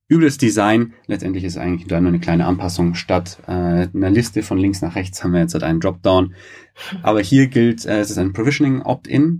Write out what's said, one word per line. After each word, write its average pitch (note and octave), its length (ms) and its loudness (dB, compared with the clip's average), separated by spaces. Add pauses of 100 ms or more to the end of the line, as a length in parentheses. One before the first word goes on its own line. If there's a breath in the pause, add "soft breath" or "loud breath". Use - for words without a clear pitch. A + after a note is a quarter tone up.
(120)
Übles D#3 280 4
Design, A2+ 540 2 (120)
letztendlich F#2 380 -4
ist F2+ 160 -6
eigentlich E2+ 280 -4
da E2+ 140 0
nur F2+ 80 4
eine E2+ 100 2
kleine E2+ 280 0
Anpassung. F2+ 480 0
Statt, F2+ 500 -4
äh, - 60 -10
einer F2+ 580 0
Liste A2 320 2
von G2 160 -4
links G2 240 0
nach E2 140 -6
rechts F#2 280 -8
haben F2 100 0
wir F2 60 2
jetzt E2 140 0
halt E2 100 -2
einen E2 160 0
Dropdown. F#2 540 0 (680 loud breath)
Aber G#2+ 180 2
hier C3+ 240 4
gilt, A#2 400 0
äh, G#2+ 140 -2
es G#2 100 -2
ist G#2 80 -6
ein F#2+ 160 -2
Provisioning C3+ 480 0
Opt-in. D3 580 0